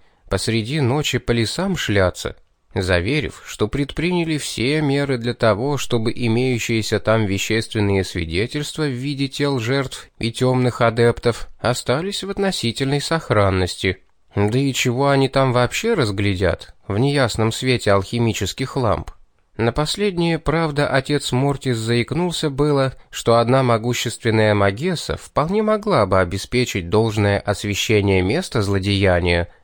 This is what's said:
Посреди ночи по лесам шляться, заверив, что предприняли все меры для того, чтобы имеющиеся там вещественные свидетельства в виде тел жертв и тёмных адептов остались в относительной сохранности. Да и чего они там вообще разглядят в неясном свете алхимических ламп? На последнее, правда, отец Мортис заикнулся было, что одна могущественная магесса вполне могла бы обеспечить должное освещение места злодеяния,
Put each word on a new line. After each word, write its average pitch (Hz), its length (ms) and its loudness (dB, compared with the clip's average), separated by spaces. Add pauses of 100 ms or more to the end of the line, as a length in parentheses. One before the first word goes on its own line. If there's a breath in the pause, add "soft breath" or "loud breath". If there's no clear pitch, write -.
(300 soft breath)
Посреди 113 500 -2
ночи 139 380 0
по - 140 -2
лесам 156 440 0
шляться, 98 600 0 (400)
заверив, 95 720 -2
что - 200 -2
предприняли 160 720 -2
все 139 420 -2
меры 139 380 0
для 117 160 -4
того, 117 440 0
чтобы 113 380 0
имеющиеся 113 840 0
там 110 260 2
вещественные 101 760 0
свидетельства 98 800 -4
в 143 100 0
виде 135 340 -4
тел 143 320 -2
жертв 127 480 -4 (120)
и 113 120 0
тёмных 127 500 0
адептов 117 680 2 (120)
остались 139 640 -2
в 190 60 -8
относительной 143 720 -2
сохранности. 98 1000 0 (320)
Да 107 240 2
и 135 140 0
чего 131 360 0
они 135 180 4
там 135 260 2
вообще 123 420 0
разглядят 101 800 0 (120)
в 98 100 -2
неясном 123 540 2
свете 123 400 0
алхимических 113 840 0
ламп? 113 360 -2 (460)
На 117 160 0
последнее, 170 680 0
правда, 147 480 0
отец 139 440 0
Мортис 131 460 0
заикнулся 127 720 -2
было, 139 440 0 (160 soft breath)
что 117 300 2
одна 123 240 4
могущественная 113 880 2
магесса 104 640 0
вполне 180 460 -2
могла 208 420 2
бы 95 140 2
обеспечить 95 720 -2
должное 104 500 2
освещение 101 800 2
места 117 400 0
злодеяния, 95 880 2 (140 soft breath)